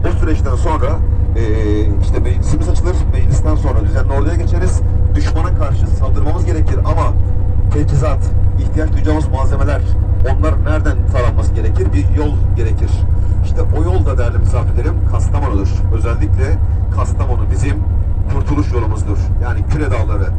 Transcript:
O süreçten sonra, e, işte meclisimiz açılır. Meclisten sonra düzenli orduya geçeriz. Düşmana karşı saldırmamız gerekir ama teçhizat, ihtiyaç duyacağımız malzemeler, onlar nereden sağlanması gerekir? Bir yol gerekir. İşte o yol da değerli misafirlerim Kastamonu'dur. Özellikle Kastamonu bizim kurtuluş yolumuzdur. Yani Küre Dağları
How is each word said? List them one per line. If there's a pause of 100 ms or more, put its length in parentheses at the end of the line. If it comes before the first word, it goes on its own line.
O
süreçten
sonra, (480)
e, (600)
işte
meclisimiz
açılır. (180)
Meclisten
sonra
düzenli
orduya
geçeriz. (340)
Düşmana
karşı
saldırmamız
gerekir
ama (600)
teçhizat, (400)
ihtiyaç
duyacağımız
malzemeler, (420)
onlar
nereden (140)
sağlanması
gerekir?
Bir
yol (200)
gerekir. (560)
İşte
o
yol
da
değerli
misafirlerim (180)
Kastamonu'dur. (240)
Özellikle (380)
Kastamonu (100)
bizim (580)
kurtuluş
yolumuzdur. (260)
Yani (120)
Küre
Dağları (120)